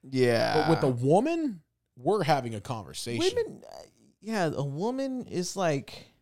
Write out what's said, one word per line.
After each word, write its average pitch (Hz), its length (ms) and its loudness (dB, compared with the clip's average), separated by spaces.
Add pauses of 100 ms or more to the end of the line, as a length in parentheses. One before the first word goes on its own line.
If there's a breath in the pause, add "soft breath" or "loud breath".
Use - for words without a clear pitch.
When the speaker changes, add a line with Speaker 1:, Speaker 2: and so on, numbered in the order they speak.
Speaker 1:
Yeah. 120 440 4
Speaker 2:
But 156 160 4
with 160 140 4
a 139 60 4 (160)
woman, 240 560 2 (340)
we're 180 280 0
having 131 320 2
a 101 60 -6
conversation. 113 580 -8 (160)
Speaker 1:
Women, 453 260 -4 (100)
uh, - 40 -18 (460)
yeah, 196 340 0
a 143 80 -2
woman 247 640 -4
is 175 280 -4
like 160 520 -2 (140)